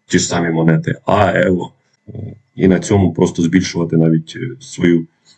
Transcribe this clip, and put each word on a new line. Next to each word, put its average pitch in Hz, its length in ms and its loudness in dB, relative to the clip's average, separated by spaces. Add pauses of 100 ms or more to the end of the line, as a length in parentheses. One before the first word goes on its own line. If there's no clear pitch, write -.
ті 90 120 0
ж - 60 -2
самі 85 240 -2
монети 82 460 0 (100)
аево, 92 680 0 (360)
е, - 260 -14 (200)
і 95 120 2
на 92 120 4
цьому 95 340 2
просто 87 300 -2
збільшувати 85 540 -2
навіть, 80 380 0
е, 67 140 -10 (100)
свою 85 480 0 (300)